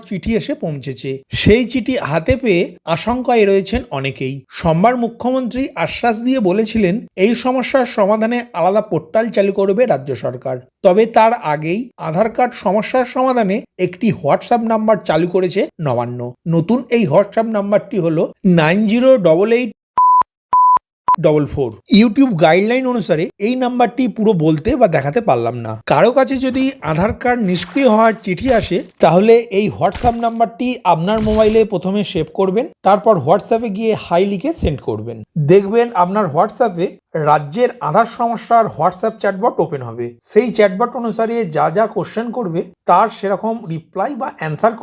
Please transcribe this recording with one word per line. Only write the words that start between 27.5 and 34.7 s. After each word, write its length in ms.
হওয়ার 200
চিঠি 240
আসে, 180
তাহলে 300
এই 80
WhatsApp 460
নাম্বারটি 420
আপনার 280
মোবাইলে 380
প্রথমে 320
সেভ 240
করবেন, 260
তারপর 280
WhatsApp-এ 420
গিয়ে 240
হাই 200
লিখে 260
সেন্ড 200